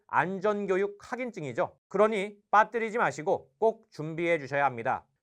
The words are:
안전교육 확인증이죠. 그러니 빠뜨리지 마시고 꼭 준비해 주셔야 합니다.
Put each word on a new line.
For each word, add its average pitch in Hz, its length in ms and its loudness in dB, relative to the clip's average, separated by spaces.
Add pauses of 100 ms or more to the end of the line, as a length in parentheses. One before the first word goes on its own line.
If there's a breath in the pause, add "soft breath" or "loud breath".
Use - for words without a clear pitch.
안전교육 196 920 0
확인증이죠. 180 760 -6 (120)
그러니 208 480 2 (140)
빠뜨리지 214 480 2
마시고 175 600 -2
꼭 220 320 0
준비해 165 480 -2
주셔야 143 260 -2
합니다. 120 400 -2 (180)